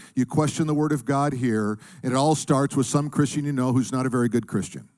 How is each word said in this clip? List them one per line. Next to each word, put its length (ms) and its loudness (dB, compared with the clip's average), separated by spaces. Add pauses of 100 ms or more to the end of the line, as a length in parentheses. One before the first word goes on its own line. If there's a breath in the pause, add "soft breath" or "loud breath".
(160 loud breath)
you 100 2
question 400 0
the 80 0
Word 180 0
of 140 -2
God 280 2
here, 460 0 (220 loud breath)
and 120 -2
it 20 0
all 200 4
starts 400 0
with 120 2
some 220 0
Christian 360 0
you 80 -2
know 200 0
who's 180 2
not 140 -2
a 40 0
very 180 0
good 200 0
Christian. 500 -6